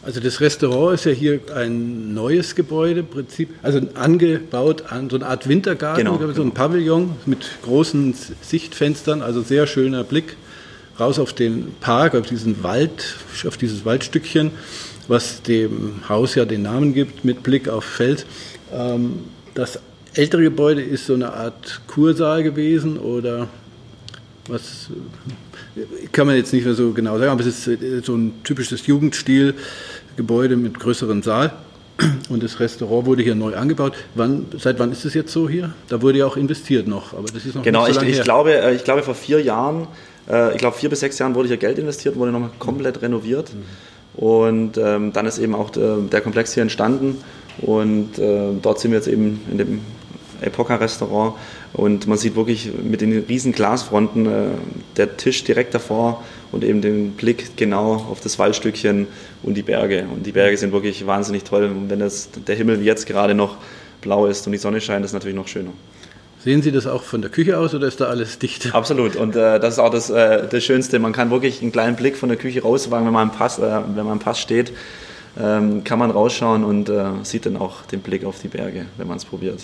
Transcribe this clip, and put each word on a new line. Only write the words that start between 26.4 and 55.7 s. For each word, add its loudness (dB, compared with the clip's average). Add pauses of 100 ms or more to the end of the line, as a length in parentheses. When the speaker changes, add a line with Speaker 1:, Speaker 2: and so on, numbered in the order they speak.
Speaker 1:
nicht 2
mehr 2
so 2
genau 0
sagen, 2
aber 0
es 0
ist, -4
äh, -2
so -2
ein -2
typisches -6
Jugendstil-Gebäude 2
mit -2
größeren 0
Saal. 0 (760)
Und -2
das -6
Restaurant 0
wurde 4
hier 2
neu -2
angebaut. 0 (220)
Wann, 0 (100)
seit 0
wann 0
ist -8
es -4
jetzt -2
so 0
hier? -4 (140)
Da -2
wurde 6
ja 6
auch -2
investiert 0
noch, -6
aber -8
das -10
ist -8
noch -6
Speaker 2:
Genau, 4
Speaker 1:
nicht 4
so 4
Speaker 2:
ich, 2
Speaker 1:
lange 2
Speaker 2:
ich 2
Speaker 1:
her. 2
Speaker 2:
glaube, 6
äh, 4
ich -4
glaube, 2
vor -4
vier 2
Jahren, 0 (400)
äh, 4
ich -2
glaube, 0
vier -2
bis -2
sechs -2
Jahren 0
wurde 2
hier 2
Geld 0
investiert, -2
wurde 0
nochmal -2
komplett -4
renoviert. -2
Speaker 1:
Mhm. -12
Speaker 2:
Und, 4
ähm, 2
dann 0
ist -4
eben 0
auch, -4
äh, 2 (100)
der 4
Komplex -2
hier 2
entstanden. 0 (440)
Und, 0
äh, 2 (140)
dort 2
sind 0
wir 4
jetzt 0
eben 2 (120)
in -2
dem 0 (640)
Epocha-Restaurant. 0 (380)
Und 2
man 2
sieht 0
wirklich 0 (140)
mit -2
den 2 (120)
riesen 0
Glasfronten, 2
äh, 0 (500)
der 2
Tisch 0
direkt 0